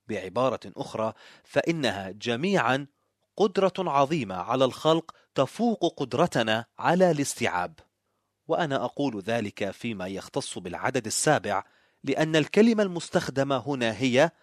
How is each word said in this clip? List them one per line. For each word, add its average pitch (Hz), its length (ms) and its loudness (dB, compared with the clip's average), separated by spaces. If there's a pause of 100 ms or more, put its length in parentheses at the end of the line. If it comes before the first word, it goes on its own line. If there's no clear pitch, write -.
بعبارة 107 580 -2
أخرى، 110 480 -6 (300)
فإنها 117 680 -2
جميعاً 127 760 0 (500)
قدرة 190 420 2
عظيمة 143 560 0
على 117 300 2
الخلق 160 500 0 (200)
تفوق 180 640 0
قدرتنا 117 680 0 (140)
على 175 320 4
الاستيعاب. 107 680 -2 (680)
وأنا 151 380 -2
أقول 123 360 -4
ذلك 104 500 -4
فيما 98 360 -8
يختص 98 500 -8
بالعدد 120 480 -4
السابع، 104 580 0 (400)
لأن 156 320 0
الكلمة 214 480 4
المستخدمة 139 760 -2
هنا 120 400 -2
هي 131 340 4 (120)